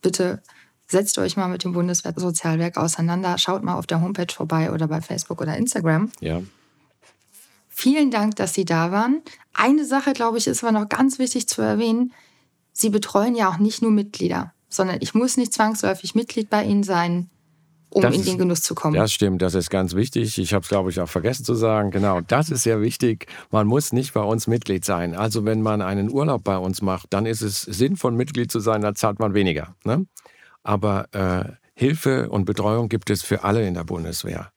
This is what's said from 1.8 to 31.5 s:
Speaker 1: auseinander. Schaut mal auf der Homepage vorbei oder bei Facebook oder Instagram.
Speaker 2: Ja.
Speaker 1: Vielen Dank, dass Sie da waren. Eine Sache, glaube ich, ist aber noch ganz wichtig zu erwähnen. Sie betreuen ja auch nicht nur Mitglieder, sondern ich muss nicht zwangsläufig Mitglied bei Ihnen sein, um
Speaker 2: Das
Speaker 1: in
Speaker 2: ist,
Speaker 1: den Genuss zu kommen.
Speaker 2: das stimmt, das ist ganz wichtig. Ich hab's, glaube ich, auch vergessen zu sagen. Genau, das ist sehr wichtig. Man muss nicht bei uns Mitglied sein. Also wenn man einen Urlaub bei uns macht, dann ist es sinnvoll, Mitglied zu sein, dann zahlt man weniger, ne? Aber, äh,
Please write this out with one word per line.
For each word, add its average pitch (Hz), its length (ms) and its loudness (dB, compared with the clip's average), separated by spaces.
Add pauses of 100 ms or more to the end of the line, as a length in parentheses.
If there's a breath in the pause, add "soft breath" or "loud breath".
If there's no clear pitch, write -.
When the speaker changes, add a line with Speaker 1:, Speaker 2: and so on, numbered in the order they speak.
Speaker 1:
auseinander. 175 600 0
Schaut 190 260 0
mal 180 120 -2
auf 175 120 -6
der 165 140 0
Homepage 180 320 -2
vorbei 160 380 -2
oder 160 160 -2
bei 156 140 -4
Facebook 165 400 -8
oder 156 140 -4
Instagram. 185 640 0
Speaker 2:
Ja. 82 220 -2 (1300 soft breath)
Speaker 1:
Vielen 277 420 2
Dank, 214 240 0
dass 196 180 -2
Sie 196 120 0
da 170 260 2
waren. 247 300 2 (320 loud breath)
Eine 285 320 4
Sache, 269 260 0
glaube 233 280 0
ich, 226 80 0
ist 254 160 -2
aber 226 140 4
noch 208 120 -2
ganz 262 300 2
wichtig 247 280 -2
zu - 140 -4
erwähnen. 226 500 2 (640 loud breath)
Sie - 160 0
betreuen 208 460 2
ja 208 140 2
auch 165 80 -2
nicht 214 240 2
nur 226 100 2
Mitglieder, 190 600 -2 (160)
sondern 185 320 -2
ich - 120 -6
muss 247 240 2
nicht 233 160 0
zwangsläufig 208 600 0
Mitglied 220 340 -2
bei 208 140 2
Ihnen 202 200 2
sein, 175 460 0 (600)
um 196 120 4
Speaker 2:
Das 120 120 6
Speaker 1:
in 190 80 2
Speaker 2:
ist, 185 80 0
Speaker 1:
den 185 80 -2
Genuss 180 240 2
zu - 140 -4
kommen. 156 200 0
Speaker 2:
das 104 180 4
stimmt, 92 280 2
das 90 140 0
ist 87 140 0
ganz 95 260 0
wichtig. 113 420 0
Ich 95 160 0
hab's, 95 140 0
glaube 95 220 2
ich, 87 100 -4
auch 85 100 -2
vergessen 117 360 -2
zu 123 100 0
sagen. 107 360 2
Genau, 98 300 2
das 143 280 0
ist 131 140 -2
sehr 113 180 2
wichtig. 117 460 0 (220 loud breath)
Man 107 180 2
muss 131 260 0
nicht 123 200 -2
bei 110 80 0
uns 107 260 0
Mitglied 107 380 0
sein. 87 300 -2
Also 107 300 -2
wenn 110 160 0
man 107 200 0
einen 98 300 -2
Urlaub 135 320 0
bei 98 140 0
uns 92 240 -4
macht, 92 300 -2
dann 98 140 0
ist 113 160 -2
es 101 200 -4
sinnvoll, 123 500 0
Mitglied 123 400 -2
zu 117 80 -2
sein, 107 220 0
dann 104 140 0
zahlt 104 240 -2
man 104 140 0
weniger, 92 500 0
ne? 147 220 0 (580 loud breath)
Aber, 104 500 0
äh, 92 400 -2 (200)